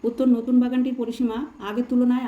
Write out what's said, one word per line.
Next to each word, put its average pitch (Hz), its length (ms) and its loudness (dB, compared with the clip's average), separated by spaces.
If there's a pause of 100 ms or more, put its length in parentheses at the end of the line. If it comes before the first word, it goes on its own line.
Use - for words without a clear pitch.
উত্তর 240 260 0
নতুন 240 320 0
বাগানটির 247 400 0
পরিসীমা 233 380 -2 (220)
আগের 208 280 -4
তুলনায় 247 400 2